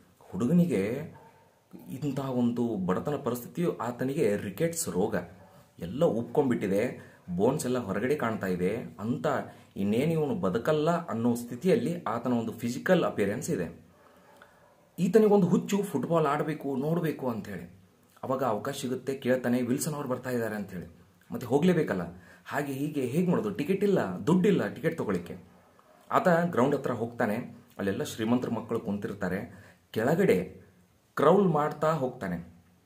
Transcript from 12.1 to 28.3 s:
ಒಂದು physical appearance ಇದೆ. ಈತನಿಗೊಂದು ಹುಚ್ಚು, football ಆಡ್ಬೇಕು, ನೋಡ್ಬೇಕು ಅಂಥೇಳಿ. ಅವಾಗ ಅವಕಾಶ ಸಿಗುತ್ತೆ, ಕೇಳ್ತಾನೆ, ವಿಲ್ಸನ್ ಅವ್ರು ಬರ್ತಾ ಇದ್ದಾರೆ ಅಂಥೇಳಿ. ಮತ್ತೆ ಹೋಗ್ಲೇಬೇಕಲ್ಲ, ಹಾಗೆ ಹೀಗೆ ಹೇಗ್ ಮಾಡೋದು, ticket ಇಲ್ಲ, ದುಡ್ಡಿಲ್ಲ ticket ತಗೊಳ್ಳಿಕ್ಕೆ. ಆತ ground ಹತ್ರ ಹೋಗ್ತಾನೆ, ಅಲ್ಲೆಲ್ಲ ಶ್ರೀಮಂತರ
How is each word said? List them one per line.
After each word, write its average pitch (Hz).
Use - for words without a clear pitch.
ಒಂದು 113
physical 139
appearance 104
ಇದೆ. 92
ಈತನಿಗೊಂದು 208
ಹುಚ್ಚು, 196
football 160
ಆಡ್ಬೇಕು, 147
ನೋಡ್ಬೇಕು 151
ಅಂಥೇಳಿ. 101
ಅವಾಗ 131
ಅವಕಾಶ 123
ಸಿಗುತ್ತೆ, 127
ಕೇಳ್ತಾನೆ, 127
ವಿಲ್ಸನ್ 139
ಅವ್ರು 143
ಬರ್ತಾ 123
ಇದ್ದಾರೆ 113
ಅಂಥೇಳಿ. 92
ಮತ್ತೆ -
ಹೋಗ್ಲೇಬೇಕಲ್ಲ, 147
ಹಾಗೆ 139
ಹೀಗೆ 147
ಹೇಗ್ 151
ಮಾಡೋದು, 110
ticket 170
ಇಲ್ಲ, 190
ದುಡ್ಡಿಲ್ಲ 175
ticket 160
ತಗೊಳ್ಳಿಕ್ಕೆ. 95
ಆತ 143
ground 139
ಹತ್ರ 139
ಹೋಗ್ತಾನೆ, 117
ಅಲ್ಲೆಲ್ಲ 98
ಶ್ರೀಮಂತರ 120